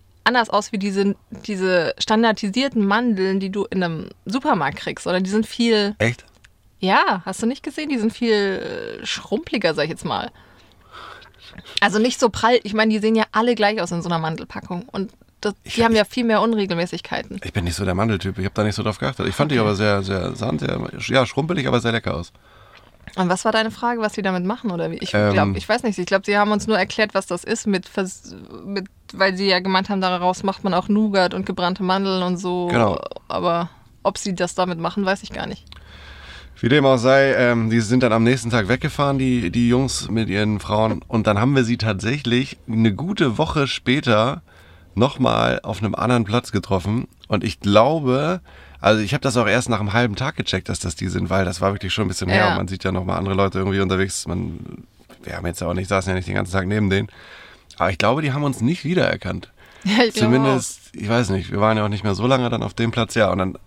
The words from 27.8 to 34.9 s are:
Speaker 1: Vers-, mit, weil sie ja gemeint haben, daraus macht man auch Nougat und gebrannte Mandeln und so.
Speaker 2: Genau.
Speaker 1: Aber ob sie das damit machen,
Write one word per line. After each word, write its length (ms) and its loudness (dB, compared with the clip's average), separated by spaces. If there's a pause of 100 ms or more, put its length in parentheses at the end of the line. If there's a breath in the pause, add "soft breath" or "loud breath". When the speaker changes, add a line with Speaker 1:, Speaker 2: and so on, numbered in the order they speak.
Speaker 1:
Vers-, 480 -8 (280)
mit, 220 -6 (260)
weil 240 2
sie 120 0
ja 100 4
gemeint 300 0
haben, 120 -2
daraus 440 0
macht 180 -4
man 120 0
auch 140 0
Nougat 460 2
und 100 -4
gebrannte 380 -2
Mandeln 400 0
und 140 0
so. 320 -2
Speaker 2:
Genau. 320 2 (260)
Speaker 1:
Aber 420 -2 (360 soft breath)
ob 140 -2
sie 180 -6
das 180 -4
damit 240 -2
machen, 260 -4